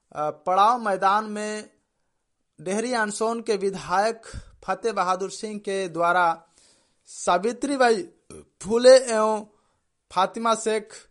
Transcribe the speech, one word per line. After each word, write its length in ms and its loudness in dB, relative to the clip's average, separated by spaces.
अ, 140 -4
पड़ाव 500 2
मैदान 460 0
में 440 -10
डेहरी 320 -4
आनसोन 480 -2
के 160 -2
विधायक 640 -2
फतेह 260 -4
बहादुर 380 -2
सिंह 280 -12
के 280 -6
द्वारा 600 0
सावित्रीबाई 1040 0
फुले 360 8
एवं 480 0
फातिमा 440 0
शेख 380 -4